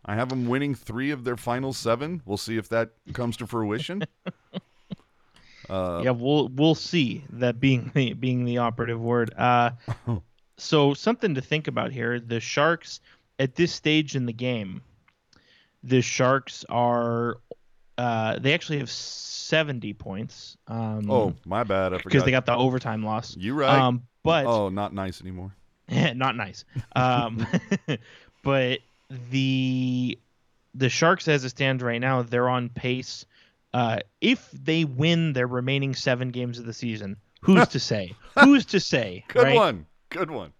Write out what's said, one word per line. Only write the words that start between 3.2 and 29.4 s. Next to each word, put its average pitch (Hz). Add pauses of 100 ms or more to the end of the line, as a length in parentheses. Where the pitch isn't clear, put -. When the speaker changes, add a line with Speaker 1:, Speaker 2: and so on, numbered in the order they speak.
Speaker 1:
to 110
fruition. 117 (220)
<laughs> 180 (1300)
Uh, 90
Speaker 2:
Yeah, 127
we'll, 135
we'll 151
see, 139
that 120
being 127
the, 131
being 123
the 120
operative 117
word. 117
Uh, 120 (360)
Speaker 1:
<laughs> -
Speaker 2:
so 143
something 214
to 131
think 156
about 120
here. 120
The 117
Sharks, - (360)
at 135
this 170
stage 151
in 127
the 120
game, 113 (1000)
the 127
Sharks 131
are, 120 (580)
uh, 113
they 135
actually 156
have 123
seventy -
points. - (120)
Um, 110
Speaker 1:
Oh, 104 (120)
my 101
bad. 95
I 92
Speaker 2:
'cause - (100)
they 139
Speaker 1:
forgot. 113
Speaker 2:
got 127
the 120
overtime 123
loss. 110
Speaker 1:
You 101
right. 135
Speaker 2:
Um, 123 (200)
but 160
Speaker 1:
Oh, 110
not 101
nice 95
anymore. 92 (160)
Speaker 2:
<laughs> -
Not 131
nice. 101 (320)
Um, 120 (480)
<laughs> 113 (460)
but 131 (520)
the, 131 (580)